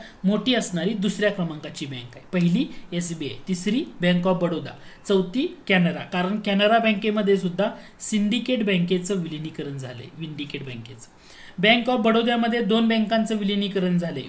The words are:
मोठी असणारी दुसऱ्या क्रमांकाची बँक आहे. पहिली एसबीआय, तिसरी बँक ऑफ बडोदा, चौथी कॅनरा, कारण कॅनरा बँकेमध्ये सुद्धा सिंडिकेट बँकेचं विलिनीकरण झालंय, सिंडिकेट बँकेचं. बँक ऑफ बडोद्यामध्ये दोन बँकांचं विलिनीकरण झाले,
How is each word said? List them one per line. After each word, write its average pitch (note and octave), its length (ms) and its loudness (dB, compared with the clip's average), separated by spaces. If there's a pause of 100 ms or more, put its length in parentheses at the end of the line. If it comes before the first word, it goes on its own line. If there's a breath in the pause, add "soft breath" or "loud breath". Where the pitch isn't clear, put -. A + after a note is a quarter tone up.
(240 loud breath)
मोठी G#3+ 320 2
असणारी F3+ 380 -2
दुसऱ्या G3+ 380 0
क्रमांकाची D#3 540 -6
बँक B2 300 -12
आहे. - 180 -20
पहिली F3+ 320 2 (280 loud breath)
एसबीआय, E3 420 -2 (120)
तिसरी G#3 380 0 (160)
बँक F3+ 260 2
ऑफ F#3 140 2
बडोदा, D#3 300 -2 (360 loud breath)
चौथी G3+ 500 0 (100)
कॅनरा, F3 320 4
कारण F#3 400 -2
कॅनरा G#3 380 4
बँकेमध्ये G#3+ 600 2
सुद्धा F#3 320 0 (300 loud breath)
सिंडिकेट A3 680 2
बँकेचं F3+ 500 2
विलिनीकरण D#3 600 -6
झालंय, B2 280 -12
सिंडिकेट D3 580 -10
बँकेचं. A#2+ 540 -14 (420 loud breath)
बँक A#3 300 4
ऑफ B3 100 4
बडोद्यामध्ये A#3 640 2
दोन A3+ 260 4
बँकांचं A3 480 2
विलिनीकरण G3 600 0
झाले, D#3 320 -4